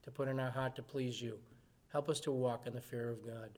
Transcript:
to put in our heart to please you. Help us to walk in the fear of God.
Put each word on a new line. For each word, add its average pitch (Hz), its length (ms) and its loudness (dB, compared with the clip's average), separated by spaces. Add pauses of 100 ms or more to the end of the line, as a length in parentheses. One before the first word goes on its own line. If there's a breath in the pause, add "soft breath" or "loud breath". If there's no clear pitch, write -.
to - 80 -10
put 135 180 0
in 131 120 4
our 127 100 2
heart 127 260 0
to 127 60 -6
please 123 380 0
you. 113 180 -4 (520 loud breath)
Help 147 180 2
us 151 120 2
to 143 120 2
walk 123 340 4
in 123 80 -4
the 123 60 -4
fear 120 300 -2
of 117 160 -4
God. 113 320 -8